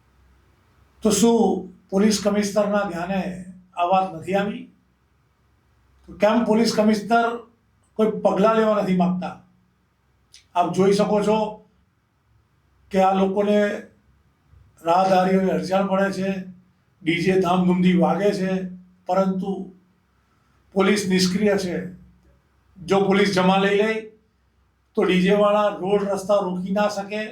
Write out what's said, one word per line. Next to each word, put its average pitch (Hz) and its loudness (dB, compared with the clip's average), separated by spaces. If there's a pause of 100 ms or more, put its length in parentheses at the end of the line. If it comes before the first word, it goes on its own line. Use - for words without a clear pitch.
(1040)
તો 220 2
શું 202 2 (180)
પોલીસ 196 2
કમિશનરના 202 -2
ધ્યાને 180 -6 (540)
આ 175 -2
વાત 185 0
નથી 160 -8
આવી? 214 -4 (1400)
તો 170 -18
કેમ 208 2
પોલીસ 214 2
કમિશનર 214 2 (720)
કોઈ 214 2
પગલાં 202 0
લેવા 214 2
નથી 185 0
માંગતા? 180 -2 (1200)
આપ 175 0
જોઈ 196 4
શકો 208 2
છો 214 0 (1500)
કે 190 2
આ 190 4
લોકોને, 202 0 (1300)
રાહદારીઓને 185 2
અડચણ 190 -2
પડે 190 0
છે, 190 -4 (720)
ડી 170 -2
જે 190 2
ધામધૂમથી 180 2
વાગે 185 0
છે, 185 -4 (560)
પરંતુ 190 -2 (1200)
પોલીસ 196 2
નિષ્ક્રિય 202 0
છે. 175 -6 (1080)
જો 196 2
પોલીસ 196 2
જમા 185 4
લઈ 202 2
લે 220 0 (1040)
તો 208 0
ડી 185 2
જે 196 2
વાળા 208 2
રોડ 190 -2
રસ્તા 196 -2
રોકી 185 -6
ના 208 0
શકે 202 -8 (120)